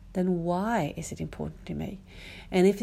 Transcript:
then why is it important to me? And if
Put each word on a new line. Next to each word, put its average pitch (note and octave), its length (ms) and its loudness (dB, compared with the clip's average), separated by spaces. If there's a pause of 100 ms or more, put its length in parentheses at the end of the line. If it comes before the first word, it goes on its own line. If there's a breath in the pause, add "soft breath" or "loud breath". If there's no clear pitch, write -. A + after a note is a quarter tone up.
(120)
then F3+ 300 2
why F3+ 540 2
is - 160 -8
it - 80 -8
important D#3 460 -6
to E3+ 80 -6
me? E3 260 -6 (500 loud breath)
And F#3 160 6
if G3+ 160 4